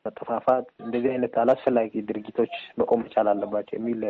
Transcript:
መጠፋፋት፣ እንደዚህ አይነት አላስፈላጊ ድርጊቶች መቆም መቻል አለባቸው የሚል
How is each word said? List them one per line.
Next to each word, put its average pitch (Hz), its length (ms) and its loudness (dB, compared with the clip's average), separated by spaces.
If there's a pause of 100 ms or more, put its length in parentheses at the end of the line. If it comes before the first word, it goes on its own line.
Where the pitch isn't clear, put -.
መጠፋፋት፣ 120 640 0 (140)
እንደዚህ 120 300 -2
አይነት 123 280 -2
አላስፈላጊ 120 680 2
ድርጊቶች 107 500 -2 (240)
መቆም - 240 2
መቻል 107 280 2
አለባቸው 104 460 -2
የሚል 113 240 -4 (100)